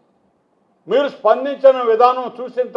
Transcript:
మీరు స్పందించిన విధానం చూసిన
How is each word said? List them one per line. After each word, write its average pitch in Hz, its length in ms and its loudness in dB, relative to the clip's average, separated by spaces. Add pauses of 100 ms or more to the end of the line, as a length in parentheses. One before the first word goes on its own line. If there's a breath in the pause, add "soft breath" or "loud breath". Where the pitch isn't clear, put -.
(920)
మీరు 277 240 0
స్పందించిన 262 640 0 (100)
విధానం 247 340 2 (120)
చూసిన 247 400 -8